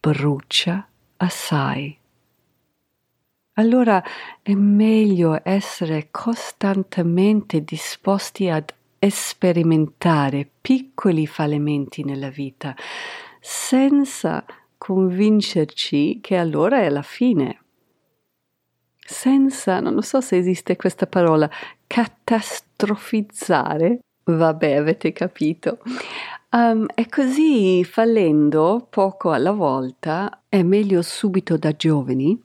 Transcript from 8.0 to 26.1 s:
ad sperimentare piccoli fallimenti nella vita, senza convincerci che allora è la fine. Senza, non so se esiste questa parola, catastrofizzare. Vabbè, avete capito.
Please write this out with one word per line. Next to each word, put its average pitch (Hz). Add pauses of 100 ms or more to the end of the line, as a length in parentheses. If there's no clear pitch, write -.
ad 156 (380)
sperimentare 156 (100)
piccoli 190
fallimenti 147
nella 139
vita, 135 (640)
senza 269 (320)
convincerci 190
che -
allora 170
è 175
la 143
fine. 165 (1400)
Senza, 262
non -
so -
se 247
esiste 180
questa -
parola, 160 (380)
catastrofizzare. 208 (240)
Vabbè, 160
avete 156
capito. - (800)